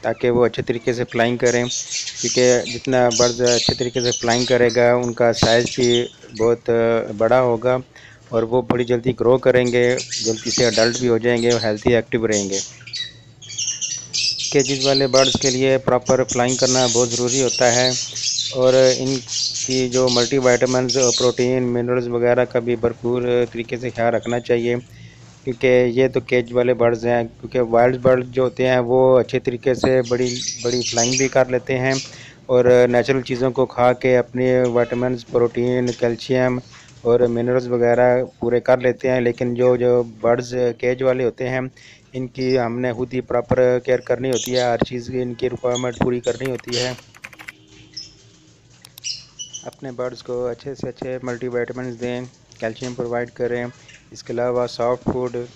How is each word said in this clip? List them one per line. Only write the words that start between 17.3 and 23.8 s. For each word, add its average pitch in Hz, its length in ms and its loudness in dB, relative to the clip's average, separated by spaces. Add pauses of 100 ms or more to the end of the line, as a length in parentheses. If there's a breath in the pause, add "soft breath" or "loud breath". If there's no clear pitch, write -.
होता 123 300 2
है 127 200 2 (640)
और 127 200 4
इनकी 131 1120 0
जो 127 200 2
multivitamins 127 880 2
और 123 140 2
protein, 127 540 0
minerals 120 420 -2
वगैरह 120 380 2
का 123 140 -2
भी 120 180 -2
भरपूर 120 460 -2 (300)
तरीके 117 240 -8
से 120 120 -8